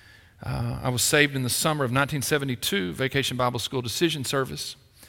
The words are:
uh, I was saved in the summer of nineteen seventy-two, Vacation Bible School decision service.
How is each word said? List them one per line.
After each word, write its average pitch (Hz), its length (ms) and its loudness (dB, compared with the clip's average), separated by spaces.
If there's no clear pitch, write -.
uh, 123 400 -4
I - 60 -2
was 123 140 0
saved 147 340 4
in 131 80 0
the 127 60 0
summer 151 340 0
of 120 80 0
nineteen 139 300 2
seventy-two, 151 720 0
Vacation 135 420 0
Bible 123 240 0
School 131 220 -4
decision 147 420 0
service. 139 540 -4